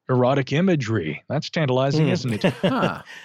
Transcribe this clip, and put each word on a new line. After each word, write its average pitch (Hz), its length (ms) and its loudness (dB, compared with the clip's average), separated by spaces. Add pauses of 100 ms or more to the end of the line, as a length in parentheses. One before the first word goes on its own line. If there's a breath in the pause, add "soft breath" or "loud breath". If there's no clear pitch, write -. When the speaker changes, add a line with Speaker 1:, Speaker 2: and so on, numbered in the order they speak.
Speaker 1:
erotic 131 420 2
imagery. 113 800 0
That's 143 200 -4
tantalizing, 139 580 2
Speaker 2:
Hmm. 175 40 2
Speaker 1:
isn't 135 220 -2
it? 104 100 -4
Speaker 2:
<laughs> 165 180 0
Speaker 3:
Huh. 196 400 0 (240 loud breath)